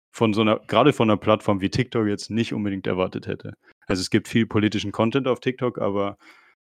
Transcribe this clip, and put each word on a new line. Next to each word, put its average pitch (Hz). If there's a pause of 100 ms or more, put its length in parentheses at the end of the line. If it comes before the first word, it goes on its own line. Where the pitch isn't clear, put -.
(120)
von 110
so 107
einer, 107
gerade 127
von 113
einer 104
Plattform 104
wie 95
TikTok 117
jetzt 101
nicht 113
unbedingt 101
erwartet 95
hätte. 101 (320)
Also 95
es 90
gibt -
viel 113
politischen 104
Content 120
auf 123
TikTok, 127
aber 101 (460)